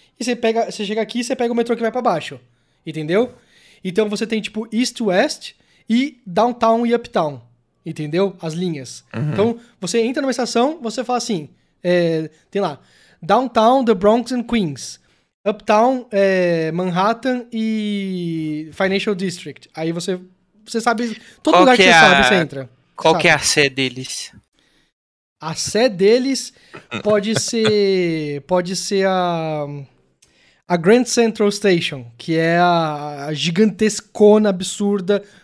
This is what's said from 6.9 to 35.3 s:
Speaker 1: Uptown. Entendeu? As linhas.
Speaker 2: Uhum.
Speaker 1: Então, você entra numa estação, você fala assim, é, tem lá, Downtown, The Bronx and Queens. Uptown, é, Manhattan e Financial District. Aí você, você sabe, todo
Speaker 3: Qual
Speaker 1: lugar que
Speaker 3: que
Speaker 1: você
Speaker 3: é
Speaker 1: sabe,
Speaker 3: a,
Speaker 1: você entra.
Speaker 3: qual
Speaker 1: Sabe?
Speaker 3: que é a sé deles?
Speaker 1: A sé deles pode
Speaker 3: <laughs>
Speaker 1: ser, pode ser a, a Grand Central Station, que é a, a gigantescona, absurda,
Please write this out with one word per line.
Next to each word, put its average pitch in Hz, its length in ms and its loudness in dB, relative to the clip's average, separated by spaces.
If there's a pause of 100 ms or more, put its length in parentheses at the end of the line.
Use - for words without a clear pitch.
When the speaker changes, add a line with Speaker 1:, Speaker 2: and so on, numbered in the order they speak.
Speaker 1:
Uptown. 165 480 -2 (440)
Entendeu? 165 560 -4
As 160 120 -8
linhas. 160 500 -8 (120)
Speaker 2:
Uhum. 151 160 -4
Speaker 1:
Então, 226 280 0 (200)
você 190 220 -2
entra 254 200 -2
numa 269 100 -2
estação, 254 500 -2
você 226 220 -6
fala 247 140 -2
assim, 202 320 -4 (340)
é, 170 460 0 (220)
tem 196 100 -2
lá, 160 180 -4 (420)
Downtown, 233 640 4
The 226 80 4
Bronx 214 380 2
and 247 120 -4
Queens. 190 560 -4 (480)
Uptown, 226 640 2
é, 180 600 2
Manhattan 214 840 -2
e 185 1200 -4
Financial 196 400 -2
District. 175 600 -8
Aí 160 160 -4
você, 175 280 -6 (460)
você 233 160 -6
sabe, 226 400 -2 (220)
todo 311 100 2
Speaker 3:
Qual 175 80 8
Speaker 1:
lugar 247 160 6
que 196 60 6
Speaker 3:
que 185 60 8
Speaker 1:
você 175 60 8
Speaker 3:
é 165 40 10
Speaker 1:
sabe, 151 160 8
Speaker 3:
a, 139 80 4
Speaker 1:
você 127 120 4
entra. 135 340 -4 (260)
Speaker 3:
qual - 180 2
Speaker 1:
Sabe? 170 80 0
Speaker 3:
que 170 60 2
é 170 60 6
a 147 60 2
sé 143 300 2
deles? 131 600 -6 (1080)
Speaker 1:
A 160 140 -8
sé 226 360 0
deles 233 640 0 (500)
pode 214 340 0
Speaker 3:
<laughs> - 20 -2
Speaker 1:
ser, 185 1080 -2
pode 180 280 -2
ser 190 300 -2
a, 165 600 -2 (1000)
a 175 100 0
Grand 214 280 4
Central 226 460 2
Station, 170 540 -2 (120)
que - 180 -4
é 165 220 2
a, 151 720 0
a 156 60 -6
gigantescona, 208 1160 2
absurda, 196 720 -2 (220)